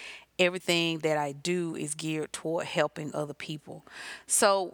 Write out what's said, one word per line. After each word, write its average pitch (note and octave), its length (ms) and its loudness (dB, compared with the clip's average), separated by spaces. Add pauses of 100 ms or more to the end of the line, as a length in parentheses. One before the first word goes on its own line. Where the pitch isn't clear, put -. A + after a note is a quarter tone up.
(400)
everything E3+ 600 2
that D#3 180 2
I D3 140 -2
do E3+ 420 -2
is D3+ 220 -6
geared D#3+ 360 -4
toward E3 320 -4
helping D3+ 480 -2
other D3 220 -4
people. - 500 -12 (440)
So, G3 460 4